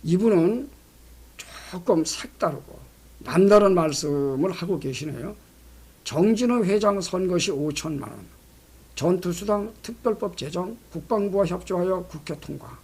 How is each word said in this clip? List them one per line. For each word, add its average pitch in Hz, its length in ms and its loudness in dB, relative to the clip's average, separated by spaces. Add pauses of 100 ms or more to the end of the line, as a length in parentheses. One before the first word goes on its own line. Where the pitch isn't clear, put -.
이분은 202 640 2 (1000)
조금 175 340 0
색다르고 - 720 -6 (400)
남다른 196 540 6
말씀을 147 760 0
하고 175 280 -4
계시네요. 139 560 -8 (680)
정진호 220 640 2
회장 202 340 2
선거시 180 520 0
오천만 147 580 -4
원, 101 160 -16 (680)
전투수당 185 840 0
특별법 214 560 -4
제정, 180 400 -6 (140)
국방부와 202 540 0
협조하여 180 640 -2
국회 147 300 -10
통과 139 440 -14